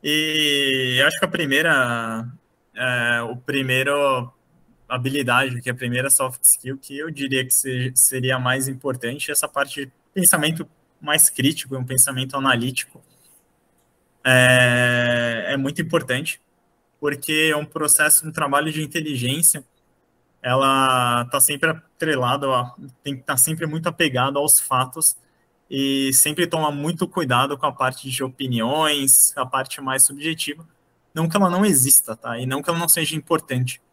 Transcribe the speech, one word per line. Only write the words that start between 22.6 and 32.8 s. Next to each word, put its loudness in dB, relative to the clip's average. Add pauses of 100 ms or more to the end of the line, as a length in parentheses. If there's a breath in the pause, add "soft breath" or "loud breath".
tem -8
que -16
tá -4
sempre 0
muito -4
apegado 0
aos 2
fatos -2 (540 soft breath)
e -2
sempre 2
toma -2
muito -4
cuidado 0
com -6
a 0
parte -4
de -4
opiniões, 0
a -4
parte -6
mais 0
subjetiva. -4 (480)
Não 0
que -2
ela 4
não 2
exista, 2
tá? -8
E -6
não -4
que -8
ela 0
não -2